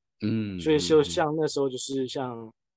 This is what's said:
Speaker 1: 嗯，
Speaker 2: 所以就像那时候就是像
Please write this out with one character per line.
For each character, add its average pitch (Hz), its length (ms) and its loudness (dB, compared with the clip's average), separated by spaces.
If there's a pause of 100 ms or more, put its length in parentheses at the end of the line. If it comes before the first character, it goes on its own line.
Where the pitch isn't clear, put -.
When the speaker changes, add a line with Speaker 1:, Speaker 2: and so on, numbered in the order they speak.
(200)
Speaker 1:
嗯， 107 400 -2
Speaker 2:
所 156 120 2
以 151 60 6
就 151 240 6
像 156 320 0
那 156 120 0
时 147 120 -4
候 139 100 2
就 127 100 -6
是 135 280 -4
像 120 460 -8 (240)